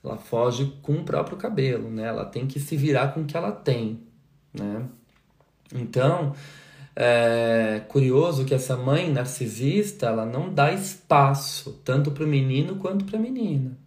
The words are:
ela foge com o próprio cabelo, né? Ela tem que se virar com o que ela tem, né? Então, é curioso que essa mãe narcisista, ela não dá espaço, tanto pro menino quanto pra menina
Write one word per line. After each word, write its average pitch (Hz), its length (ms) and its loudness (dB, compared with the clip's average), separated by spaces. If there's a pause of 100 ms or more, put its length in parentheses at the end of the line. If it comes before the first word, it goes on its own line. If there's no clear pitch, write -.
ela 110 120 -8
foge 123 560 -2 (100)
com 147 100 0
o 165 120 0
próprio - 320 -2
cabelo, 127 540 -2
né? 110 140 -6
Ela 110 200 -4
tem 120 220 -6
que 139 140 -6
se 147 160 -4
virar 139 320 2
com 160 140 -4
o - 20 -4
que 147 120 -6
ela 185 140 -2
tem, 117 500 -2 (540)
né? 104 280 -6 (920)
Então, 139 580 0 (600)
é 117 960 4
curioso 139 560 4
que 135 100 0
essa 127 220 0
mãe 147 340 2
narcisista, 131 960 -2
ela 113 180 0
não 135 300 -4
dá 143 180 4
espaço, - 1120 0
tanto 143 280 2
pro 156 120 -4
menino 143 520 2
quanto 196 280 -2
pra 214 140 -4
menina 202 580 -2 (100)